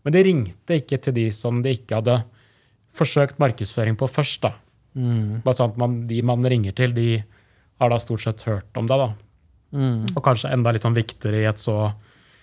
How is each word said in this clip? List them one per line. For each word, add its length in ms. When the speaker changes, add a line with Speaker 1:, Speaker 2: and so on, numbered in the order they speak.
Speaker 1:
Men 80
de 120
ringte 560
ikke 200
til 120
de 180
som 320
de 140
ikke 260
hadde 220
forsøkt 440
markedsføring 580
på 140
først, 320
da. 100
Speaker 2:
Mm. 460
Speaker 1:
Bare 120
sånn 160
at 80
man, 280
de 160
man 200
ringer 320
til, 180
de 300
har 100
da 80
stort 240
sett 200
hørt 340
om 100
deg, 120
da. 140
Speaker 2:
Mm. 300
Speaker 1:
Og 60
kanskje 300
enda 180
litt 120
sånn 120
viktigere 480
i 60
et 100
så 340